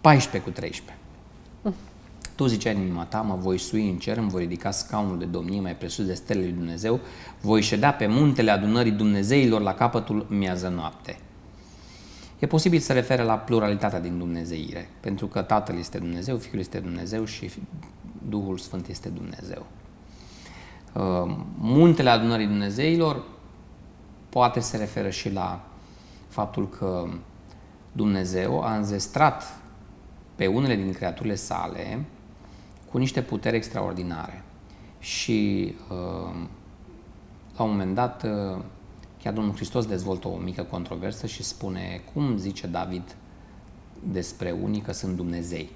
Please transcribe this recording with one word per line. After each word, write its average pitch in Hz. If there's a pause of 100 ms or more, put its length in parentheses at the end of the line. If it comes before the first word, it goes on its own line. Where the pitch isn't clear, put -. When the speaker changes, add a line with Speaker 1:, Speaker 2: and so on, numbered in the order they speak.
Speaker 1:
paisprezece 131
cu 87
treisprezece. - (600)
Speaker 2:
Mm. 196 (600)
Speaker 1:
„Tu 139
ziceai 113
în 98
inima 87
ta, 107
mă 104
voi 92
sui 107
în 90
cer, 107
îmi 107
voi 92
ridica 87
scaunul 101
de 95
domnie 90
mai 87
presus 92
de 92
stelele 92
lui 87
Dumnezeu, 87 (420)
voi 107
ședea 113
pe 107
muntele 120
adunării 107
dumnezeilor 107
la 95
capătul 110
miază 92
noapte.” 82 (1200)
E 147
posibil 165
să 135
refere 123
la 110
pluralitatea 104
din 87
dumnezeire, 85 (100)
pentru 98
că -
Tatăl 104
este 87
Dumnezeu, 90
Fiul 107
este 90
Dumnezeu 90
și - (800)
Duhul 98
Sfânt 90
este -
Dumnezeu. 87 (1300)
Uh, 92 (220)
muntele 147
adunării 113
dumnezeilor 127 (1120)
poate 123
se 113
referă 104
și -
la 92 (640)
faptul 104
că 90 (840)
Dumnezeu 98
a 110
înzestrat 107 (760)
pe 95
unele 120
din 95
creaturile 98
sale 87 (840)
cu 127
niște 131
puteri 117
extraordinare. 90 (560)
Și, 101 (160)
uh, 87 (1200)
la 117
un 110
moment 95
dat, 123
uh, 98 (640)
chiar 98
Domnul 104
Hristos 113
dezvoltă 95
o 87
mică 92
controversă 90
și 107
spune, 92 (120)
„Cum 135
zice 95
David 87 (840)
despre 170
unii 104
că 104
sunt 92
dumnezei?” 87